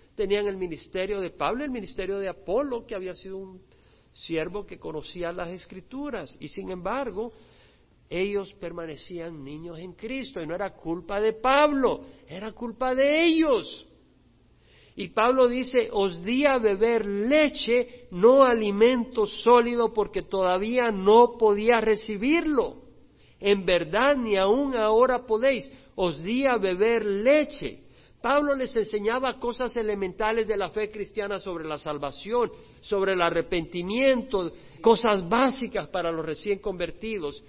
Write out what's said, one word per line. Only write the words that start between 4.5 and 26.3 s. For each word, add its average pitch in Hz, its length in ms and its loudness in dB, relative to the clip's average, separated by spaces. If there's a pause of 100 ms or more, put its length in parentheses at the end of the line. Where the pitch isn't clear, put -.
que 180 140 -16
conocía 165 540 -10
las 180 180 -8
Escrituras, 196 880 -12
y - 80 -14
sin 190 220 -12
embargo, 214 640 -6 (760)
ellos 196 460 -4
permanecían 165 880 -12
niños 156 360 -14
en 180 140 -14
Cristo, 220 460 -10
y 165 60 -8
no 160 80 -6
era 190 220 -6
culpa 175 440 -6
de 220 140 2
Pablo, 269 680 2 (260)
era 196 240 -12
culpa 247 420 -4
de 294 320 4
ellos. 320 640 0 (1080)
Y 190 120 -8
Pablo 247 400 4
dice, 247 440 0
"Os 190 320 0
di 254 220 2
a 269 140 4
beber 214 480 2
leche, 240 1040 0
no 240 320 8
alimento 226 840 2
sólido, 233 680 4
porque 202 300 -2
todavía 202 720 0
no 214 480 6
podía 220 420 4
recibirlo. 226 1000 0 (560)
En 196 260 2
verdad, 185 500 2
ni 220 220 0
aún 247 380 2
ahora 240 500 2
podéis. 226 460 0 (240)
Os 165 260 -2
di 240 240 -2